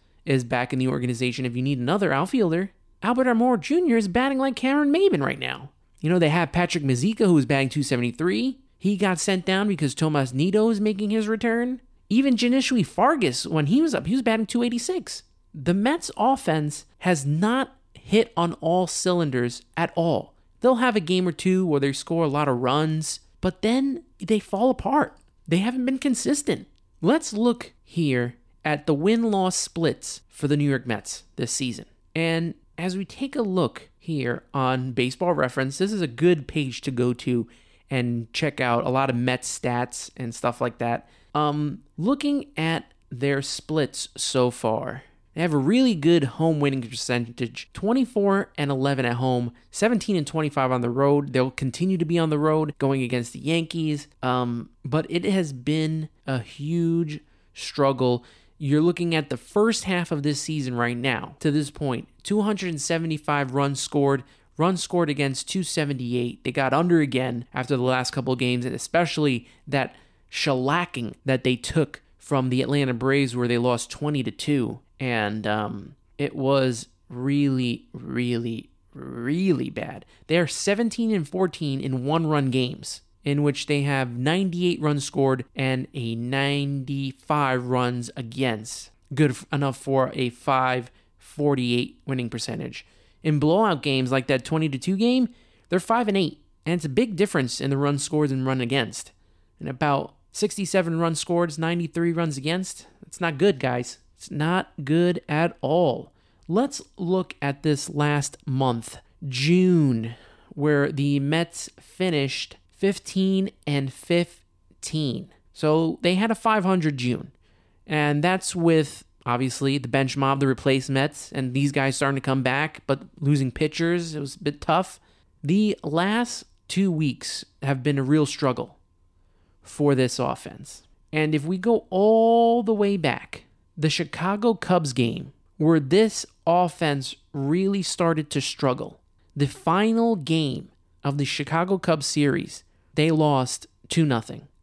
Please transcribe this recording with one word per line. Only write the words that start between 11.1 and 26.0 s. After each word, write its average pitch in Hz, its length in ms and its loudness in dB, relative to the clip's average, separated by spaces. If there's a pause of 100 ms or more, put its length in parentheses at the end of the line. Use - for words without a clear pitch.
his 214 160 0
return. 233 540 -2 (280)
Even 262 260 4
Janishui 247 500 2
Fargas, 214 600 0
when 151 220 0
he 233 140 4
was 320 120 2
up, 147 140 -2
he 185 60 0
was 262 100 0
batting 220 240 0
two 240 160 0
eighty-six. 240 600 -4 (300)
The 160 200 0
Mets 233 440 0
offense 165 680 0 (140)
has 165 260 0
not 214 500 0 (180)
hit - 420 0
on 170 180 0
all 175 340 0
cylinders 147 760 0 (160)
at 165 180 -2
all. 165 380 0 (280)
They'll 254 140 6
have 240 200 2
a 214 60 0
game 180 260 0
or 175 40 0
two 185 340 2
where 151 140 2
they 135 140 2
score 165 300 -2
a 151 60 2
lot 143 180 0
of 123 140 0
runs, 156 580 0 (200)
but - 220 -2
then 269 420 0 (160)
they 214 200 0
fall 220 320 0
apart. 254 440 0 (320)
They 165 100 2
haven't 247 280 0
been 269 140 -2
consistent. - 680 0 (340)